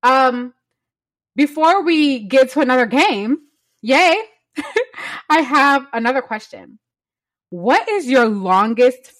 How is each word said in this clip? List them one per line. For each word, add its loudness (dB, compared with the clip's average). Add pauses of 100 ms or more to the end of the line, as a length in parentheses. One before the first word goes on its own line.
Um, 0 (800)
before 2
we 0
get 2
to -2
another 2
game, -2 (440)
yay, 2 (340)
<laughs> -8
I 4
have 2
another -2
question. -14 (720)
What -2
is -4
your 2
longest 0